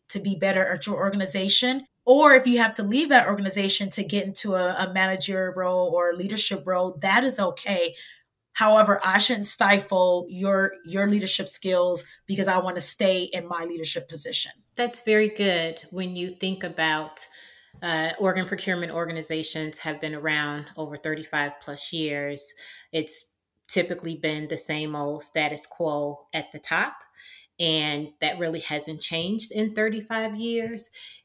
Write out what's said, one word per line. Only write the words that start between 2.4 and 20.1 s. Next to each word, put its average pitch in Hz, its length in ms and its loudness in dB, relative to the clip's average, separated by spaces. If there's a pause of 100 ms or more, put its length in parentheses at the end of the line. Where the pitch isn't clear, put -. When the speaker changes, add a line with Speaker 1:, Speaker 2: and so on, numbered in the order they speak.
Speaker 1:
you 240 120 4
have 226 160 2
to 208 80 -2
leave 269 260 2
that 262 180 8
organization 196 640 0
to 202 140 2
get 202 200 -2
into 196 300 0
a, 180 180 0
a 185 200 -4
managerial 190 600 0
role 180 400 0
or 175 180 2
a 175 40 -4
leadership 196 500 -2
role, 180 360 0
that 202 240 4
is 262 120 0
okay. 175 560 -2 (600)
However, 214 500 6
I 190 140 4
shouldn't 208 300 4
stifle 185 800 4
your, 190 440 0 (120)
your 196 220 0
leadership 196 400 2
skills 180 580 2 (200)
because 196 220 0
I 185 120 4
wanna 180 220 -2
stay 185 420 2
in 175 240 -6
my 170 180 -6
leadership 165 440 -4
position. - 420 -4 (240)
Speaker 2:
That's 240 260 -4
very 214 280 2
good 175 520 -2 (100)
when 180 240 -6
you 180 160 -6
think 190 320 -6
about, 160 640 -4 (540)
uh, 165 380 0
organ 185 260 2
procurement 180 460 -4
organizations 160 880 -6
have 151 220 -6
been 151 120 -6